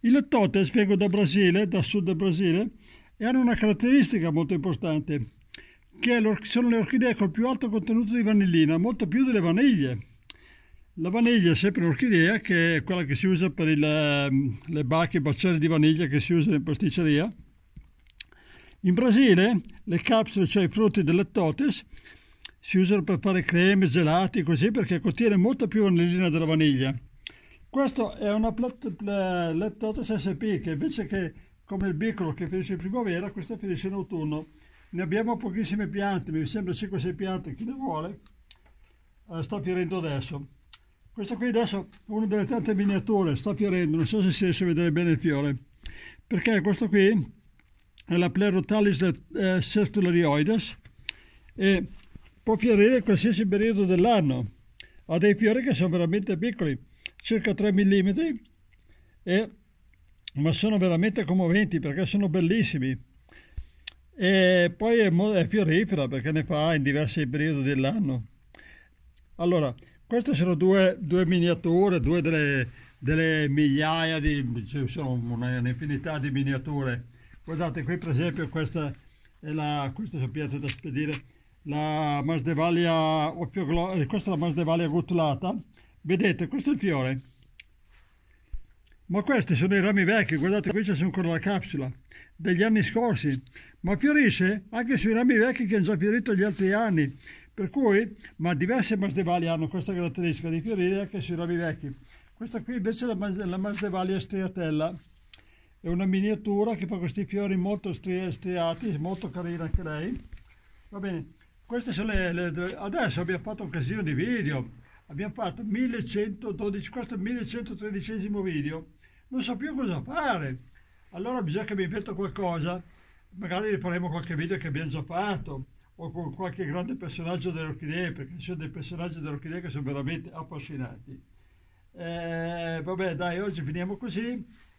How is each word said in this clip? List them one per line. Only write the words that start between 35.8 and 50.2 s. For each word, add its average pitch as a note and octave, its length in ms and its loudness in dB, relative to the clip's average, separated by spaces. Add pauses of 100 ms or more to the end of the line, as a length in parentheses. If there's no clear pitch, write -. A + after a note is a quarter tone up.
piante, F#3+ 440 -2
mi D#3 140 -2
sembra F#3+ 260 -4
cinque F#3+ 260 -6
o - 20 -2
sei F3 160 -4
piante, F#3 400 -6
chi A3 100 -8
le B3+ 80 -6
vuole. F#3+ 460 -6 (1120)
Eh, E3 100 -6
sta G3+ 180 -6
fiorendo F3+ 380 -2
adesso. C#3+ 500 -6 (640)
Questa G#3+ 260 -8
qui A#3 100 -2
adesso G#3+ 440 -2
è - 200 -16
una G#3+ 160 -2
delle G3+ 180 0
tante A3+ 300 -2
miniature, G3 600 0
sta G3+ 200 -4
fiorendo, F3+ 420 0
non E3 80 2
so A3 160 0
se F#3 100 4
si - 120 0
riesce F3+ 200 2
a F3+ 40 2
vedere E3+ 240 2
bene E3+ 180 2
il D#3 80 4
fiore, C#3+ 400 0 (720)
perché A3 340 0
questo G3+ 260 0
qui G3 460 4 (760)
è E3+ 100 0
la F3 120 4
Plerotalis, G3 720 2 (320)
eh, F#3 280 2
sertularioides, F3 1160 2 (760)